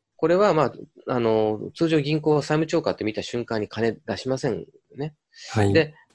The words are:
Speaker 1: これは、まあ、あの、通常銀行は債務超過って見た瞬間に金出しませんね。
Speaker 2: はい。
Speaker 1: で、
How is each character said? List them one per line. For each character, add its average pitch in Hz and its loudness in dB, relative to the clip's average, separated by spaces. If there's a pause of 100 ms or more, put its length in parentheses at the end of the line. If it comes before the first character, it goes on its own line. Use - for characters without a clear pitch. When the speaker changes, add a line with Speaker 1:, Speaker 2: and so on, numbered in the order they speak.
(160)
Speaker 1:
こ 160 -2
れ 170 4
は、 196 4
ま 156 4
あ、 117 -2 (340)
あ 127 0
の、 110 2
通 165 0
常 160 2
銀 151 -2
行 151 2
は 147 2
債 151 0
務 156 0
超 160 -2
過 - 0
っ 90 -4
て 101 -6
見 107 -2
た 101 -4
瞬 117 -6
間 113 -4
に 104 -4
金 113 0
出 - -8
し - -8
ま 131 -2
せ 143 -2
ん 98 -4 (300)
ね。 151 -8 (380)
Speaker 2:
は 110 0
い。 101 2
Speaker 1:
で、 156 2 (200)